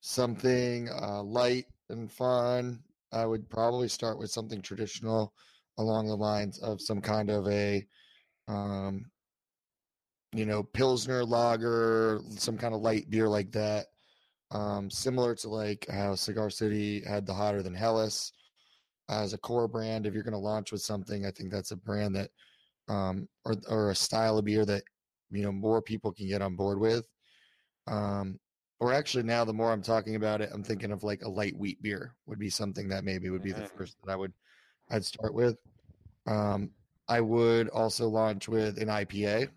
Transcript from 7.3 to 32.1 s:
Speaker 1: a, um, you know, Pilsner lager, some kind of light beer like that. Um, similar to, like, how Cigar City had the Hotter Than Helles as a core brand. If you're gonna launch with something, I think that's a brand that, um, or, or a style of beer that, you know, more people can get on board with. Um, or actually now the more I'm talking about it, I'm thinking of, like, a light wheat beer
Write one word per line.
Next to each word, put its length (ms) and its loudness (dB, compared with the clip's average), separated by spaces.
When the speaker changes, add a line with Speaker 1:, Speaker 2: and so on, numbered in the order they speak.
Speaker 1:
a, 380 2
um, 560 -4
you 120 -2
know, 160 0
Pilsner 640 2
lager, 960 4
some 260 -4
kind 160 -2
of 80 -2
light 280 2
beer 200 4
like 240 0
that. 320 0
Um, 380 -2
similar 460 2
to, 140 -8
like, 400 -2
how 260 0
Cigar 340 -2
City 520 0
had 240 -4
the 80 -4
Hotter 300 0
Than 100 -6
Helles 600 0
as 220 0
a 60 -8
core 320 0
brand. 360 -2
If 80 -2
you're 100 -2
gonna 140 -4
launch 360 -2
with 80 -4
something, 440 -4
I 60 -4
think 180 -10
that's 220 -6
a 60 -10
brand 400 -2
that, 120 -4
um, 400 -2
or, 100 0
or 220 4
a 40 2
style 420 2
of 60 2
beer 220 4
that, 180 0
you 140 -2
know, 80 0
more 300 2
people 320 -4
can 140 -8
get 140 0
on 140 -2
board 240 0
with. 260 4
Um, 520 -2
or 140 4
actually 300 0
now 200 4
the 100 0
more 180 2
I'm 100 0
talking 340 0
about 240 0
it, 140 -2
I'm 100 -8
thinking 280 -4
of, 120 -6
like, 200 -4
a 60 -6
light 280 -2
wheat 240 -6
beer 340 -6